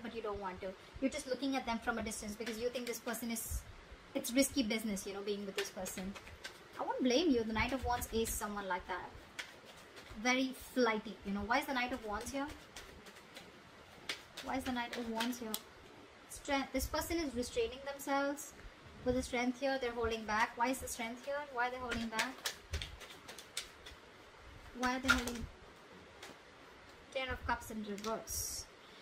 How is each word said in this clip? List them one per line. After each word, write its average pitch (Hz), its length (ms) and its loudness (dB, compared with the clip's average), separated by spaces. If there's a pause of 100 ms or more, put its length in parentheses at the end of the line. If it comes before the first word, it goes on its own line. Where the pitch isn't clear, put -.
but 226 120 -6
you 226 60 -4
don't 208 200 -2
want 185 200 -4
to. 190 60 -2 (320)
You're 269 120 4
just - 160 -2
looking 262 280 2
at 247 100 0
them 226 140 2
from 233 180 2
a 220 60 0
distance 214 320 -2
because 220 240 -4
you 247 100 4
think 247 180 -2
this 233 120 -2
person 233 320 -2
is, - 300 -2 (540)
it's 262 180 0
risky 269 300 8
business, 214 440 0
you 196 60 -2
know, 196 80 -4
being 202 240 0
with 190 100 -4
this - 140 0
person. 190 420 -4 (640)
I - 60 0
won't 453 180 2
blame 269 280 8
you. 233 140 8
The 220 100 0
Knight 226 180 4
of 254 140 2
Wands 240 260 2
is 226 160 4
someone 208 400 -2
like 185 220 0
that. 185 200 -2 (1120)
Very 254 340 6 (180)
flighty, 220 420 4 (100)
you 196 80 0
know. 202 120 0
Why 240 140 6
is 302 80 0
the 285 60 0
Knight 247 200 2
of 233 120 -4
Wands 214 260 -2
here? 277 160 2 (2000)
Why 269 140 0
is 262 60 0
the 269 80 2
Knight 240 260 0
of 240 140 0
Wands 233 260 4
here? 220 140 -4 (800)
Strength. - 440 0
This 262 140 2
person 311 300 2
is 285 180 2
restraining 240 500 2
themselves. 285 680 0 (520)
With 247 100 4
the 254 60 4
Strength 247 380 2
here, 269 200 4
they're 247 120 2
holding 226 340 2
back. 214 320 2
Why 240 120 6
is 262 100 2
the 254 80 -8
Strength 247 380 -4
here? 277 100 0 (180)
Why 240 140 4
are 247 40 0
they 254 60 -4
holding 233 300 0
back? 226 260 2 (2500)
Why 254 160 4
are 262 40 0
they 262 100 2
holding? 240 360 4 (1700)
Ten 262 160 0
of 247 160 -2
Cups 233 240 0
in 220 180 -4
reverse. - 760 -2 (360)